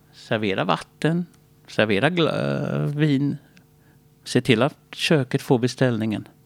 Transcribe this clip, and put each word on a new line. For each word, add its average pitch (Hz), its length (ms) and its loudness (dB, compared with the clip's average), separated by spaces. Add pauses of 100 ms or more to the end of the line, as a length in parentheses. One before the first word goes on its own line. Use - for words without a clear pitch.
(140)
servera 107 500 -2
vatten, 170 600 -2 (420)
servera 107 420 2
gla-, 143 760 -2
vin, 143 500 0 (880)
se - 180 0
till 117 200 4
att 143 140 0 (160)
köket 139 500 0
får 123 180 2
beställningen. 113 680 -2 (180)